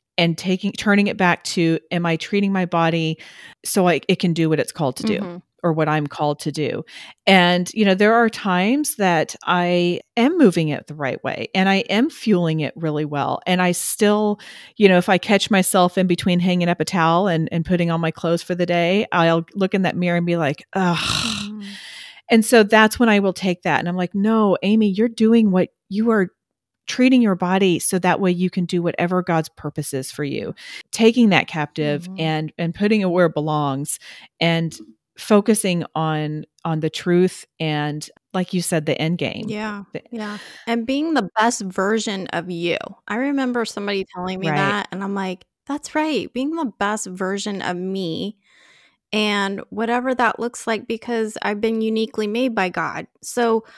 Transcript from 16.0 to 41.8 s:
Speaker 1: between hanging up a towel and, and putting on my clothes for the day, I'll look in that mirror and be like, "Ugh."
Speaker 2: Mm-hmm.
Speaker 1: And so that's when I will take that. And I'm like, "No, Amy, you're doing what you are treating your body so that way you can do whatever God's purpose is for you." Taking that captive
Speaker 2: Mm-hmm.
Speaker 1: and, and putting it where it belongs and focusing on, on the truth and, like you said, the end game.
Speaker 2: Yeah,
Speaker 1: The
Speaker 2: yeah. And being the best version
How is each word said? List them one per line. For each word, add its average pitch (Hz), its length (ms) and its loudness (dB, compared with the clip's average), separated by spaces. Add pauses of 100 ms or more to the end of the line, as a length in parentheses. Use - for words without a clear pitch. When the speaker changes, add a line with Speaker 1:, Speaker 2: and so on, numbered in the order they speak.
Speaker 1:
between 175 320 0
hanging 180 300 2
up 175 120 0
a 156 40 0
towel 170 440 2
and, 160 220 0
and 165 140 -2
putting 175 260 0
on 165 120 -2
my 160 80 -2
clothes 170 320 -2
for 180 120 -4
the 175 120 -2
day, 175 440 0
I'll 165 440 2
look 196 180 -2
in 190 100 2
that 180 140 -2
mirror 175 220 0
and 175 80 -2
be 170 100 0
like, 156 380 -2
"Ugh." 175 240 0
Speaker 2:
Mm-hmm. 208 640 -6 (680)
Speaker 1:
And 226 140 6
so 226 180 6
that's 214 360 4
when 240 100 4
I 202 120 4
will 196 120 0
take 185 300 -2
that. 160 180 0
And 175 80 -4
I'm 180 80 -4
like, 180 180 -4
"No, 208 480 2
Amy, 214 260 2
you're 208 200 0
doing 220 420 4
what 180 200 2 (180)
you 220 220 0
are 196 180 2 (580)
treating 254 360 4
your 196 140 4
body 185 420 2
so - 220 -2
that 180 200 2
way 185 120 2
you 180 180 0
can 180 160 -2
do 175 160 -2
whatever 175 400 0
God's 160 260 0
purpose - 460 -8
is 131 180 -6
for 151 120 -6
you." 131 300 -6 (380)
Taking 233 380 6
that 151 180 4
captive 147 540 -4
Speaker 2:
Mm-hmm. 185 180 -12
Speaker 1:
and, 156 380 -4
and 170 160 -4
putting 208 260 2
it 185 80 2
where 180 160 4
it 160 100 2
belongs 147 640 -2 (420)
and 165 360 0 (400)
focusing 202 680 2 (100)
on, 151 500 -2 (200)
on 160 160 -2
the 156 100 -2
truth 175 560 0 (140)
and, 151 500 -4 (220)
like 185 200 -4
you 185 80 0
said, 165 240 -2
the 151 160 -2
end 160 160 -2
game. - 300 -6
Speaker 2:
Yeah, 208 460 -8
Speaker 1:
The - 180 -12
Speaker 2:
yeah. 208 280 -10 (280)
And 233 180 -2
being 294 300 -2
the 208 240 0
best 226 240 2
version 196 720 -2